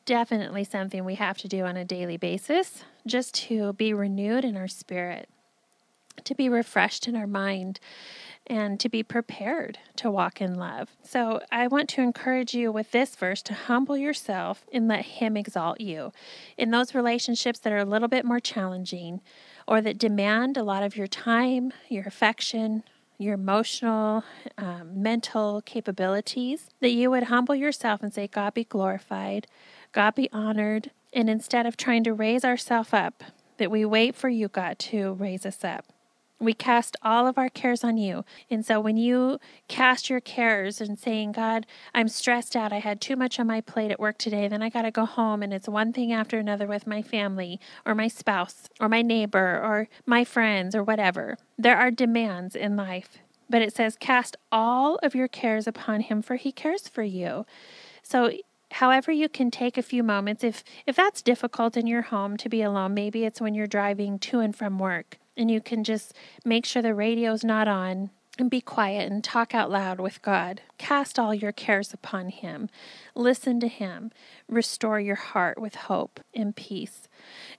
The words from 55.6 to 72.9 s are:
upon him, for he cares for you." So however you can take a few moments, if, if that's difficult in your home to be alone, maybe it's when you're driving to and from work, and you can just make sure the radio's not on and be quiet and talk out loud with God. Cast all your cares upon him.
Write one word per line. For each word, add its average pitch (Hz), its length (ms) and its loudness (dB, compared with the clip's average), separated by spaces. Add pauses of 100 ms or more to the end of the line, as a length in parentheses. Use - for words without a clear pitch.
upon 220 320 -2
him, 214 200 -2
for 254 140 -4
he 269 160 -4
cares 339 380 -4
for 220 160 -4
you." 180 420 -4 (560)
So 247 300 4 (400)
however 262 400 4
you 294 160 2
can 240 240 0
take 247 260 -2
a 247 40 2
few 247 200 0
moments, 208 400 0
if, 226 220 -2 (200)
if 262 120 -2
that's 403 260 4
difficult 240 540 2
in 233 100 0
your 233 160 0
home 202 360 -4
to - 100 -8
be 226 120 0
alone, 196 320 0
maybe 214 320 -2
it's 220 160 -4
when 214 140 -2
you're 214 140 -2
driving 202 500 0
to 240 220 0
and 214 140 2
from 196 260 -2
work, 185 380 -2 (180)
and 226 140 2
you 220 100 2
can 220 240 -2
just 220 280 -4 (320)
make 233 200 2
sure - 160 0
the 226 140 2
radio's 226 500 2
not 220 220 4
on 190 440 0 (280)
and 254 120 2
be 254 100 2
quiet 202 500 0
and 208 120 -2
talk - 300 0
out 220 180 2
loud 190 300 -2
with 185 220 -6
God. 185 380 0 (180)
Cast 285 400 0
all 214 160 2
your 208 180 -2
cares 202 400 0
upon 185 360 -8
him. 185 400 -8 (480)